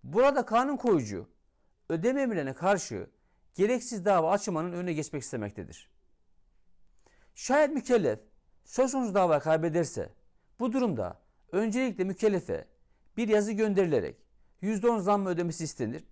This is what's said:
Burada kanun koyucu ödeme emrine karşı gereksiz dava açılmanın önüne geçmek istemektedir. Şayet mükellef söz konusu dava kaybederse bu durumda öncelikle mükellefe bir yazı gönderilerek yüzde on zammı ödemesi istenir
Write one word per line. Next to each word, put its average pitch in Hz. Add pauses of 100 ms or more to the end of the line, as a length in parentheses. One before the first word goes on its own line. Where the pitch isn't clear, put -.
Burada 247
kanun 254
koyucu 123 (600)
ödeme 233
emrine 165
karşı 165 (460)
gereksiz 214
dava 180
açılmanın 180
önüne 175
geçmek 151
istemektedir. 104 (1400)
Şayet 294
mükellef 220 (460)
söz 262
konusu 247
dava 175
kaybederse 160 (460)
bu 233
durumda 160 (300)
öncelikle 214
mükellefe 190 (500)
bir 226
yazı 208
gönderilerek 185 (460)
yüzde 214
on 226
zammı 196
ödemesi 175
istenir 135